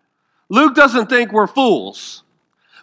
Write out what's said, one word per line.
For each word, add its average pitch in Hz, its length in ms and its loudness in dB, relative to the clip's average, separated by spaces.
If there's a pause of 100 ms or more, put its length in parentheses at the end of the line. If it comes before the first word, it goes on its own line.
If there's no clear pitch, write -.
(480)
Luke 262 260 2
doesn't 247 340 2
think 240 240 -2
we're 208 140 0
fools. 151 760 -4 (600)